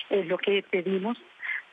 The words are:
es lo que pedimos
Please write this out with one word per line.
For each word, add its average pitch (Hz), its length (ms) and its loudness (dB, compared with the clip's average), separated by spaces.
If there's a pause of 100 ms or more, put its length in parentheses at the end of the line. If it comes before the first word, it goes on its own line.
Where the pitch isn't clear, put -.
es 196 180 2
lo 180 100 0
que 202 240 2
pedimos 190 560 0 (560)